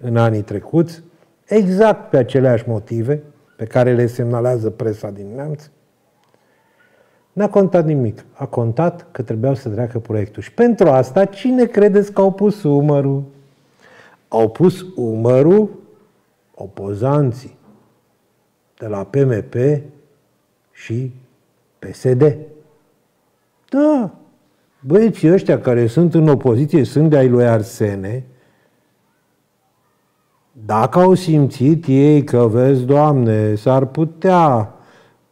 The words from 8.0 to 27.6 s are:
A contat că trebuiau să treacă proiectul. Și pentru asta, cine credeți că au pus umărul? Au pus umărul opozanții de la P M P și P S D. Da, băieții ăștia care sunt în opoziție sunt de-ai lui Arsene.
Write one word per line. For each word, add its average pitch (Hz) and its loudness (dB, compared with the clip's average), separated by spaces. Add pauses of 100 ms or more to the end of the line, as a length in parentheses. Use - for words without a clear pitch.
A 139 -10
contat 160 -4
că - -10
trebuiau 117 -4
să 135 -10
treacă 113 -8
proiectul. 107 -8
Și - -20
pentru 226 2
asta, 135 2
cine 247 -2
credeți 202 2
că 196 -2
au 190 2
pus 202 -2
umărul? 143 0 (1080)
Au 113 0
pus 175 0 (100)
umărul 127 2 (840)
opozanții 107 -4 (1200)
de 117 -14
la 104 -8
P - -14
M 131 0
P - -16 (1200)
și 123 -10 (640)
P - -20
S 127 -2
D. 127 0 (1500)
Da, 277 0 (720)
băieții 170 2
ăștia 180 2
care 120 2
sunt 165 2
în 156 4
opoziție 131 2
sunt 151 0
de-ai 135 4
lui 123 2
Arsene. 107 -4 (2250)